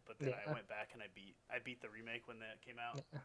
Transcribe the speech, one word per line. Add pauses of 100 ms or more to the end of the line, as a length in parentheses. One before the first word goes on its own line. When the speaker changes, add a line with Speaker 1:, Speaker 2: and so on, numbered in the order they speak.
Speaker 1:
But
then
I
Speaker 2:
Yeah.
Speaker 1:
went
back
and
I
beat, (140)
I
beat
the
remake
when
that
came
out, (100)
Speaker 2:
Yeah.